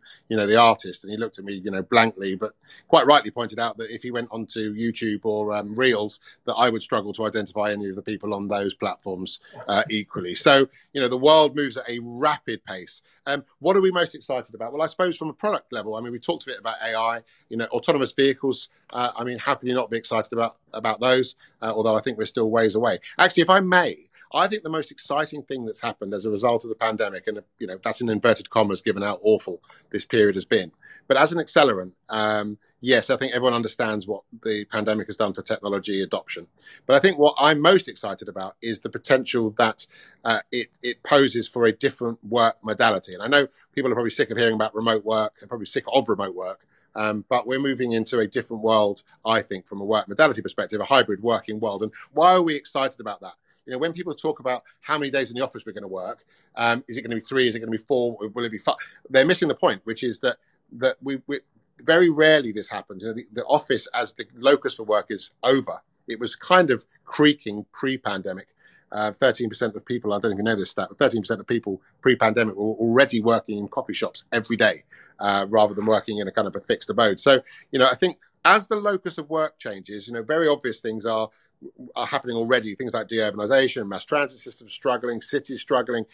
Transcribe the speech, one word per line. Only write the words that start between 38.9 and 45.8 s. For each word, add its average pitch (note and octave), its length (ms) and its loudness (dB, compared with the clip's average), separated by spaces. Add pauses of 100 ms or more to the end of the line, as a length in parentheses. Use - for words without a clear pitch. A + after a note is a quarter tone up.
that, A2 280 2 (380)
uh, A2+ 160 0 (100)
it, B2 200 -6 (120)
it A#2+ 220 -8
poses C3 460 2
for A#2+ 160 0
a A2 80 6
different A#2+ 500 -4
work A2+ 400 2
modality. G#2+ 500 0
And F#2 100 -12
I A2+ 40 -6
know C#3 200 4 (280)
people C3 160 0
are A2+ 40 0
probably A#2 160 -2
sick A2+ 200 -2
of G#2+ 60 -6
hearing A#2 180 2
about G#2+ 180 -2
remote A2 300 0
work. G#2+ 360 -2
They're G#2+ 100 -20
probably A2 160 -10
sick - 180 -6 (100)